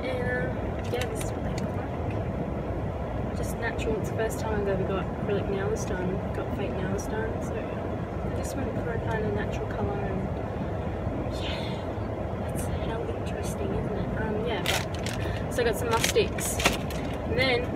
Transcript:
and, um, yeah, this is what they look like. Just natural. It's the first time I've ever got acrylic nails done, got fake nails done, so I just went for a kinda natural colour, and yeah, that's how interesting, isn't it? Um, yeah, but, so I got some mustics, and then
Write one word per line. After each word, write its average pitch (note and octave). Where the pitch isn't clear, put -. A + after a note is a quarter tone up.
and, B3+
um, -
yeah, A#3+
this -
is -
what -
they -
look -
like. -
Just -
natural. A3
It's G3+
the -
first A3
time G3+
I've G3+
ever F#3+
got F#3+
acrylic G3
nails G3
done, F#3+
got -
fake G3
nails G3
done, A3
so -
I -
just -
went -
for A#3+
a A3+
kinda G#3+
natural G3+
colour, -
and -
yeah, -
that's -
how -
interesting, -
isn't -
it? -
Um, G#3+
yeah, A3+
but, -
so A#3+
I -
got A3+
some A#3+
mustics, -
and -
then B3+